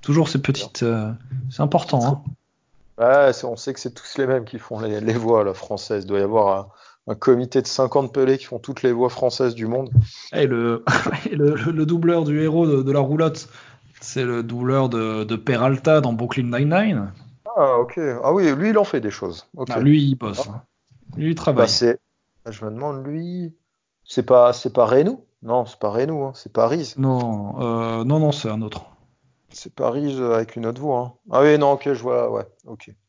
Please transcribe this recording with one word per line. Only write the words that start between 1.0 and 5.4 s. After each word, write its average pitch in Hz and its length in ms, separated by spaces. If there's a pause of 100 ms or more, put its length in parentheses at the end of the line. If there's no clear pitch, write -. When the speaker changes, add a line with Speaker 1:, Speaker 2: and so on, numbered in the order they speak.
Speaker 1:
c'est - 120
important, 143 440
hein. 139 160 (760)
Speaker 2:
Ouais, 131 360
c'est, - 120
on 117 120
sait 135 160
que 127 60
c'est 120 140
tous - 240
les 139 80
mêmes 127 200
qui 117 120
font 110 220
les, 107 220
les 110 120
voix, 113 300